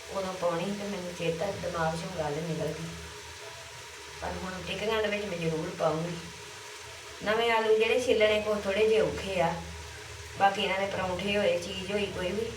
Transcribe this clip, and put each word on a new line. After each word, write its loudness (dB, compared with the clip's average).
ਉਦੋਂ -2
ਪਾਉਣੀ 0
ਸੀ 0
ਤੇ -4
ਮੈਨੂੰ -6
ਚੇਤਾ, 0
ਦਿਮਾਗ -2
'ਚੋਂ -4
ਗੱਲ 0
ਨਿਕਲ -2
ਗਈ। -4
ਪਰ -4
ਹੁਣ -6
ਟਿੱਕੀਆਂ 0
ਦੇ 2
ਵਿੱਚ -2
ਮੈਂ -4
ਜ਼ਰੂਰ -2
ਪਾਊਂਗੀ। 2
ਨਵੇਂ 4
ਆਲੂ 6
ਜਿਹੜੇ 4
ਛਿੱਲਣੇ 6
ਕੋ 2
ਥੋੜ੍ਹੇ 4
ਜਿਹੇ 8
ਔਖੇ 0
ਆ, 2
ਬਾਕੀ 6
ਇਹਨਾਂ 2
ਦੇ 2
ਪਰੌਂਠੇ 0
ਹੋਏ, 4
ਚੀਜ਼ -6
ਹੋਈ 0
ਕੋਈ -2
ਵੀ -2